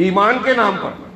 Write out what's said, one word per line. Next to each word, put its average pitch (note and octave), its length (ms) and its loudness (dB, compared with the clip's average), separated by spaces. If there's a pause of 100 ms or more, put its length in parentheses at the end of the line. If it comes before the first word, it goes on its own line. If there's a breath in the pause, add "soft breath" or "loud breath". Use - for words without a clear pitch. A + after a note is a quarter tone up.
ईमान G3+ 380 2
के B3+ 160 0
नाम G#3 220 0
पर। - 160 -8 (220)